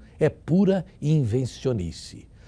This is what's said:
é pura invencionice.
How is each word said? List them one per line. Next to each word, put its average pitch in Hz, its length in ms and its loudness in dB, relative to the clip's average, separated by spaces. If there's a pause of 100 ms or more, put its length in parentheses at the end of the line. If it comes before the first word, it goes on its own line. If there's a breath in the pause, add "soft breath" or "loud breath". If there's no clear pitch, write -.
(200 loud breath)
é 156 100 4
pura 185 560 2 (160 soft breath)
invencionice. 123 1300 -2 (200 soft breath)